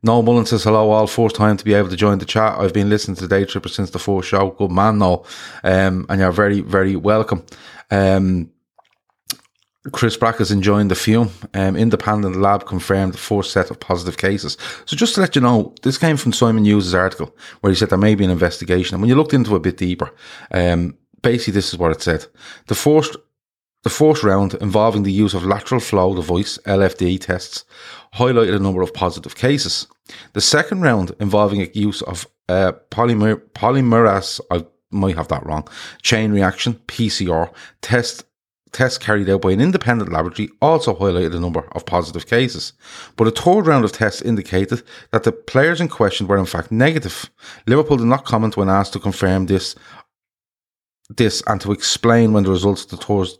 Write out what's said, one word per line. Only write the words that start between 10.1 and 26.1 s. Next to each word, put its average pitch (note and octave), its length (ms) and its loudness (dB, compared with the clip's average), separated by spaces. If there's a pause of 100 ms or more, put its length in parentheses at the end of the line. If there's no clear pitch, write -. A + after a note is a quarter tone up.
Brack A2+ 240 0
is G2 100 0
enjoying G2+ 380 2
the F2+ 60 2
fume. A2 340 2 (240)
Um, F#2+ 240 -2
independent G#2 580 0
lab G2+ 300 0
confirmed F#2+ 480 -2
the - 40 -14
first - 360 -4
set F#2 180 0
of - 80 -14
positive F2 380 -6
cases. G2 400 -4 (260)
So - 140 -8
just A#3 180 0
to G3+ 60 0
let F3+ 120 0
you D3 60 2
know, A#2+ 420 2
this C3 160 -2
came D#3+ 200 0
from A#2+ 160 -2
Simon A2+ 320 2
Hughes' G2+ 280 2
article F#2 400 -2 (280)
where G2+ 100 2
he F2+ 60 2
said G#2+ 100 0
there F#2+ 100 0
may G#2+ 160 4
be G2 120 2
an F#2 40 2
investigation. F2+ 640 -2
And F2+ 60 -4
when A2 60 2
you B2+ 80 4
looked D3+ 180 0
into A2+ 200 2
it F#2+ 40 2
a E2 40 0
bit - 160 -2
deeper, F2+ 360 -4 (380)
um, F2 460 0 (240)
basically A#2+ 320 0
this G2 180 0
is E2+ 80 -12
what E2+ 120 2
it D#2 100 -4
said. E2 240 -2 (400)
The G#2 100 -4
first, D3+ 400 2 (680)
the G#2+ 60 -2
first D3+ 340 2
round G2 320 2
involving G#2 480 0
the G2 80 0
use G2 220 2
of F2+ 120 -4
lateral G#2 340 -2
flow G2 340 0